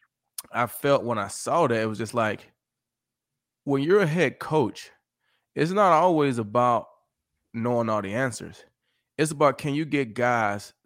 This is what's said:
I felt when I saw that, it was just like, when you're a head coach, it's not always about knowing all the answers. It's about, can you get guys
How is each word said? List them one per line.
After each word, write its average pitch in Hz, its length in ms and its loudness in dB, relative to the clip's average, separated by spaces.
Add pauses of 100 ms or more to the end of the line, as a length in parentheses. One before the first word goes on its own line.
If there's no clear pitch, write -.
(520)
I 117 160 -2
felt 139 360 0
when 117 140 -4
I 101 100 -4
saw 147 400 0
that, 113 140 0
it 110 60 -2
was 107 100 -6
just 110 160 -8
like, 110 400 -4 (1120)
when 139 160 0
you're 185 200 4
a 180 60 2
head 147 320 0
coach, - 520 -2 (640)
it's 151 180 -2
not 196 200 4
always 156 460 4
about 117 500 0 (640)
knowing 117 360 0
all 107 120 0
the 95 120 -6
answers. 113 500 -6 (540)
It's 156 140 0
about, 143 260 2
can 143 160 -4
you 151 100 -2
get 135 300 -4
guys 117 600 -2 (120)